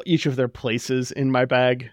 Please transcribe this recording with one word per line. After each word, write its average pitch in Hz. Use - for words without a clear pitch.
each 160
of 139
their 127
places 123
in 135
my 127
bag, 127